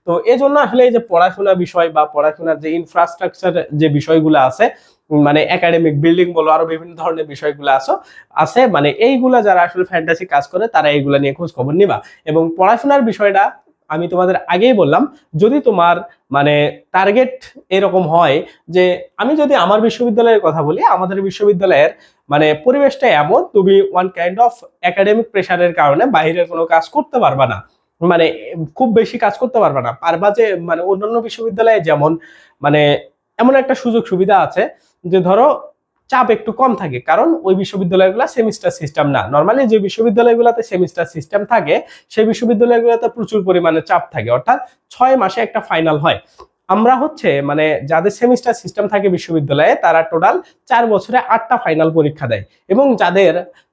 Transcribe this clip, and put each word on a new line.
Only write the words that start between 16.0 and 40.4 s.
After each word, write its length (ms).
মানে 500
টার্গেট 420
এরকম 380
হয় 360
যে 380
আমি 180
যদি 200
আমার 260
বিশ্ববিদ্যালয়ের 580
কথা 240
বলি, 200
আমাদের 380
বিশ্ববিদ্যালয়ের 680
মানে 240
পরিবেশটা 540
এমন, 360
তুমি 280
one 360
kind 200
of 160
academic 320
প্রেশারের 500
কারণে 320
বাইরের 400
কোনো 200
কাজ 240
করতে 300
পারবা 280
না, 160
মানে 240
খুব 180
বেশি 240
কাজ 200
করতে 220
পারবা 220
না, 100
পারবা 400
যে 240
মানে 260
অন্যান্য 380
বিশ্ববিদ্যালয়ে 600
যেমন 380
মানে 360
এমন 180
একটা 200
সুযোগ 300
সুবিধা 340
আছে 300
যে 140
ধরো 280
চাপ 220
একটু 220
কম 240
থাকে, 240
কারণ 440
ওই 120
বিশ্ববিদ্যালয়গুলো 720
সেমিস্টার 440
সিস্টেম 360
না। 140
normally 360
যে 120
বিশ্ববিদ্যালয়গুলোতে 840